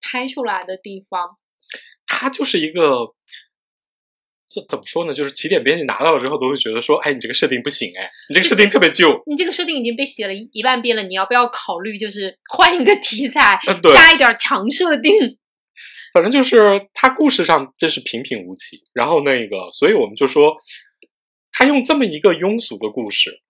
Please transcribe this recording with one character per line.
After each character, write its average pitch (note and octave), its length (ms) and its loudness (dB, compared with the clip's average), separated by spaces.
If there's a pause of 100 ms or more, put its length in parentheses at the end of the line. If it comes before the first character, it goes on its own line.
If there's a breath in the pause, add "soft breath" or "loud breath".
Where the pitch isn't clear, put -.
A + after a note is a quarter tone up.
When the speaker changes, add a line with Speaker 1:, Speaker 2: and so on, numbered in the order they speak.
Speaker 1:
拍 B3+ 260 -8
出 C4 160 -10
来 G3 220 -6
的 F#3+ 120 -12
地 G3 320 -16
方？ F3+ 280 -8 (720 loud breath)
Speaker 2:
它 - 220 -4
就 C4+ 160 -6
是 - 140 -2
一 D#3 120 -4
个， C#3+ 440 0 (1400 loud breath)
怎， G3+ 160 -10
怎 - 80 -6
么 - 80 -10
说 E3+ 220 -6
呢？ D3 80 -6
就 C#3+ 100 -4
是 C#3 80 -8
起 - 160 -6
点 E3 160 0
编 D3 140 0
辑 D#3+ 60 -6
拿 A2+ 160 -4
到 D#3+ 120 2
了 C#3+ 80 0
之 B2+ 80 -6
后 D3 80 -4
都 C3 140 -2
会 C#3+ 60 -2
觉 A#2+ 140 -4
得 A2+ 120 -6
说 D3 180 0
，“哎， D3 140 -2
你 B2 60 -12
这 - 60 -12
个 A#2+ 60 -8
设 D3+ 140 0
定 B2+ 160 -2
不 D3 80 -6
行， - 260 -8
哎， G2 140 -12 (180 loud breath)
你 C#3+ 60 -10
这 F3 60 4
个 F3+ 60 0
设 F3+ 80 2
定 G3+ 140 4
特 G#3 100 2
别 E3 120 4
旧。” D#3 340 6
Speaker 1:
你 D4 120 -6
这 F4 100 -2
个 - 60 -4
设 F4+ 120 -4
定 D#4 140 -6
已 B3 40 -6
经 A#3 140 -4
被 C#4 80 -4
写 A3 220 -10
了 G3 80 -8
一， G#3 180 -14
一 G#3+ 100 -8
万 B3+ 200 -2
遍 A#3 120 0
了， G#3+ 100 -4
你 F#3 100 -12
要 F#3+ 100 -2
不 G3 80 -4
要 B3 160 2
考 F#3 300 -10
虑 G3+ 180 -10
就 G#3 140 -8
是 G3 260 -10 (140)
换 F4+ 280 2
一 E4 60 0
个 G4+ 120 4
题 A3+ 320 -6
材， B3 300 4 (100)
Speaker 2:
嗯， F#3 120 0
对。 D3+ 140 8
Speaker 1:
加 E4 180 10
一 D#4+ 60 4
点 A#3+ 180 4
强 - 320 -4
设 D#4+ 300 0
定？ C4+ 140 2 (1000 loud breath)
Speaker 2:
反 E3+ 100 4
正 G3 80 0
就 C4+ 120 4
是 G#3 500 4
它 - 160 2
故 C#4 220 2
事 F#3+ 140 -2
上 C#3+ 340 0
真 E3+ 100 -2
是 D3+ 120 -6
平 A2+ 220 -10
平 G#2 220 -10
无 F#2 100 -14
奇。 - 280 -18 (100)
然 B2 160 -2
后 D#3 140 2
那 B2+ 240 -2
个， G2 240 -10
所 - 180 0
以 G#3+ 60 4
我 C#3 120 2
们 G2+ 80 -12
就 C#3 120 0
说， D3 300 4 (960 loud breath)
他 - 120 2
用 C#4+ 180 2
这 D4+ 140 0
么 C4+ 80 2
一 D#3 160 -6
个 F3+ 140 4
庸 F#3+ 260 -4
俗 - 160 -10
的 G#2+ 140 -6
故 A2 200 -8
事 - 400 -4